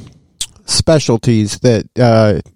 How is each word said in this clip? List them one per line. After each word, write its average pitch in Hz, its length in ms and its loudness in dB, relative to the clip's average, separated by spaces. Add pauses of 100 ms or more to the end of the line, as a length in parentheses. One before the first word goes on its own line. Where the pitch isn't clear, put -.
(640)
specialties 117 920 0
that, 117 260 0 (140)
uh, 110 420 2 (160)